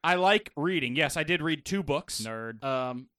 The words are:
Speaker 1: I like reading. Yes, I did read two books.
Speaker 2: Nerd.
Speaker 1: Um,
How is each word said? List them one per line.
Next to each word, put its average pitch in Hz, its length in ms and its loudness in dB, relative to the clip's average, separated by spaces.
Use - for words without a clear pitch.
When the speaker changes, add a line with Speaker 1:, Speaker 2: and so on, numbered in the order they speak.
Speaker 1:
I 170 140 4
like 196 400 4
reading. 147 400 0
Yes, 147 200 2
I 160 80 -2
did 160 180 0
read 156 220 -2
two 196 200 -2
books. 143 380 -4
Speaker 2:
Nerd. 113 420 -8
Speaker 1:
Um, 127 440 -4